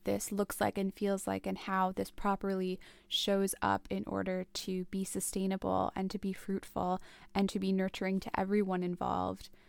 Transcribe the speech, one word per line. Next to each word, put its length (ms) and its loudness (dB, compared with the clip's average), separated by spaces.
this 280 0
looks 300 0
like 160 2
and 160 0
feels 320 0
like 220 -2
and 100 -2
how 340 2
this 200 -2
properly 680 0
shows 540 2
up 280 4
in 180 0
order 460 -2
to 320 -2
be 180 -2
sustainable 920 0
and 160 -2
to 80 -2
be 120 -2
fruitful 680 -2
and 160 4
to 100 -2
be 140 2
nurturing 460 2
to 200 -4
everyone 440 2
involved 640 -2